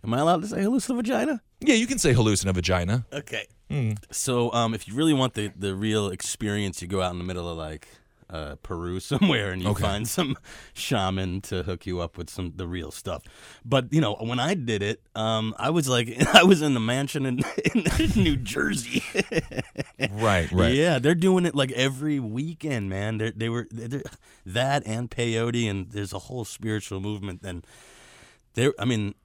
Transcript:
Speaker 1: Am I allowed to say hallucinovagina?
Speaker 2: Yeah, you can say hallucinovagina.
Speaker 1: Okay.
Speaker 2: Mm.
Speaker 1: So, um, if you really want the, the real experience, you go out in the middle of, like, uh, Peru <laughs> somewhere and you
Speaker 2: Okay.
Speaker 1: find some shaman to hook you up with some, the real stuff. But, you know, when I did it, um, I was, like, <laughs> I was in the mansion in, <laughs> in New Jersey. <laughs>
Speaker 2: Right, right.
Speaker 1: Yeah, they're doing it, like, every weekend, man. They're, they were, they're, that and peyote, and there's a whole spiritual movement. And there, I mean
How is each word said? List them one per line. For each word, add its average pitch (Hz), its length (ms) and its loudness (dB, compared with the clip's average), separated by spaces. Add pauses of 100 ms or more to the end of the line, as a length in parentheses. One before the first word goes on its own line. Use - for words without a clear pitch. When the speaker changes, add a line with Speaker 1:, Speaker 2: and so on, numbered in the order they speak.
Speaker 1:
Am 113 120 0
I 131 60 2
allowed 165 220 4
to 208 60 -6
say 214 120 -4
hallucinovagina? 240 800 0 (200)
Speaker 2:
Yeah, 285 140 6
you 220 120 4
can 254 120 -2
say 139 160 4
hallucinovagina. 92 960 2
Speaker 1:
Okay. 131 340 -6 (220)
Speaker 2:
Mm. 117 300 -2 (120)
Speaker 1:
So, 120 440 0
um, 113 180 2
if 110 160 -6
you 101 60 -10
really 156 180 4
want 131 220 4
the, 104 200 -2
the 98 200 -2
real 107 340 0
experience, 101 720 -4
you 87 80 -10
go 95 140 0
out 90 100 0
in 90 60 -6
the 87 60 -4
middle 90 260 -6
of, 82 80 -8
like, 78 280 -10 (440)
uh, 76 320 -8
Peru 87 380 -6
<laughs> - 0 -
somewhere 127 500 2
and 92 100 -4
you 92 100 -2
Speaker 2:
Okay. 98 120 0
Speaker 1:
find 107 260 0
some 143 280 -2 (360)
shaman 95 720 -2
to 92 220 -4
hook 90 220 -6
you 90 140 -4
up 85 160 -6
with 85 140 -10
some, 87 260 -8
the 90 100 -8
real 85 240 -6
stuff. 85 320 -10 (440)
But, 127 260 2
you 160 80 6
know, 107 200 2
when 117 200 -2
I 165 140 2
did 117 280 0
it, 104 200 -2 (120)
um, 110 440 0
I 113 120 -2
was, 160 180 2
like, 120 280 0 (120)
<laughs> - 60 0
I 180 100 10
was 185 180 8
in 147 100 2
the 120 80 2
mansion 135 460 -2
in, 127 140 0 (340)
<laughs> - 0 -
in 214 480 2
New 151 140 4
Jersey. - 720 -2
<laughs> - 40 -12 (1000)
Speaker 2:
Right, 101 400 2
right. 113 220 4
Speaker 1:
Yeah, 151 240 2
they're 147 160 4
doing 180 300 4
it, 165 100 0
like, 135 180 0
every 135 480 0
weekend, 127 680 -4
man. 104 300 -4
They're, 110 160 -2
they 113 140 -4
were, 117 220 -4
they're, 117 320 -8 (440)
that 127 400 2
and 113 240 -4
peyote, 117 580 0
and 98 220 -2
there's 101 220 -6
a 101 80 -6
whole 127 240 -10
spiritual 107 560 -6
movement. 98 440 -6
And 87 220 -10 (880)
there, 131 240 2
I 104 60 -4
mean 110 300 0 (100)